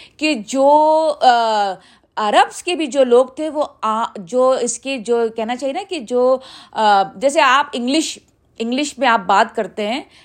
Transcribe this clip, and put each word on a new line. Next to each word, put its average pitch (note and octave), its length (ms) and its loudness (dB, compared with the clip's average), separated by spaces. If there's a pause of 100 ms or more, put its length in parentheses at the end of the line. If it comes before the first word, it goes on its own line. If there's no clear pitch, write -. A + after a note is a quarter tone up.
(160)
کہ D4+ 180 -2
جو، C4+ 340 0 (520)
آ، A3 520 2 (440)
عربس G#3+ 460 0
کے F4+ 120 -4
بھی D#4 120 -4
جو C4 180 0
لوگ B3 220 4
تھے D#4 220 -8
وہ D4 160 -4 (180)
آ-، A3 220 -2 (120)
جو B3 340 -2
اس B3 280 -2
کی C4+ 200 -8
جو A#3 260 -2 (120)
کہنا A#3 200 -6
چاہیے C4+ 160 -6
نا F4 160 -8
کہ E4+ 100 -8
جو، B3 380 0 (360)
آ، G#3 300 2 (140)
جیسے C4+ 240 0
آپ C#4 320 4
انگلش، C#4 460 -4 (400)
انگلش B3+ 400 -6
میں C4 100 2
آپ A3+ 120 2
بات G3+ 360 0
کرتے G#3 320 -6
ہیں، B3 140 -6 (220)